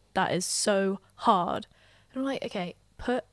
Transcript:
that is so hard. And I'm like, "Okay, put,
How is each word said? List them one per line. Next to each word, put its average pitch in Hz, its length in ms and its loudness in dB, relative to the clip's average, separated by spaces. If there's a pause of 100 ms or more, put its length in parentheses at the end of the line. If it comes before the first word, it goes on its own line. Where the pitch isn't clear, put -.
(140)
that 190 180 2
is 175 120 0
so 196 540 0 (180)
hard. 202 500 2 (460)
And 262 100 -6
I'm - 40 -2
like, 269 180 -4
"Okay, 180 300 -6 (240)
put, - 340 -2